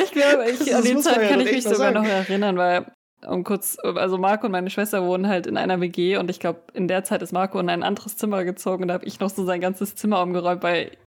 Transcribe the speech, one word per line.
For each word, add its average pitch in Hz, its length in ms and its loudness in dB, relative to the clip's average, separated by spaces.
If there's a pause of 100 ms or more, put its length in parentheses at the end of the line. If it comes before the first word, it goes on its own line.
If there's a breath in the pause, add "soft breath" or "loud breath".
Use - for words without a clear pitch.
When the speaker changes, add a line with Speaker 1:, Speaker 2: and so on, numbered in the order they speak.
Speaker 1:
ich 381 80 0
glaube, 285 400 4
ich, 254 80 0
Speaker 2:
Das 277 160 2
Speaker 1:
an 233 80 4
die 247 120 4
Speaker 2:
muss 294 100 2
man 339 100 4
Speaker 1:
Zeit 226 80 4
Speaker 2:
ja 208 60 4
Speaker 1:
kann - 100 4
Speaker 2:
doch 247 80 4
Speaker 1:
ich 214 60 2
Speaker 2:
echt 269 40 2
Speaker 1:
mich 247 100 0
Speaker 2:
mal 214 80 2
Speaker 1:
sogar 240 180 4
Speaker 2:
sagen. 214 120 2
Speaker 1:
noch 220 60 2
erinnern, 190 460 0
weil, 180 300 2 (400)
um 180 180 -4
kurz, - 380 -4
also 185 340 0
Marco 202 300 0
und 202 60 -2
meine 185 180 -2
Schwester 202 340 -2
wohnen 185 240 0
halt 180 180 0
in - 120 -2
einer 180 220 0
W 180 80 0
G 180 280 0
und 180 140 -2
ich - 100 -8
glaub, 170 340 -6
in 180 140 -2
der 185 160 0
Zeit 190 160 -2
ist 170 120 -10
Marco 190 260 -2
in 180 100 -2
ein 175 140 -2
anderes 202 340 -4
Zimmer 202 280 -2
gezogen 185 380 -4
und 180 60 -2
da 175 60 0
hab 180 120 -6
ich 202 140 -8
noch 190 100 -2
so 190 140 -4
sein 180 160 -2
ganzes 190 340 -4
Zimmer 208 280 0
umgeräumt, 175 400 -2
weil 170 300 -2 (220)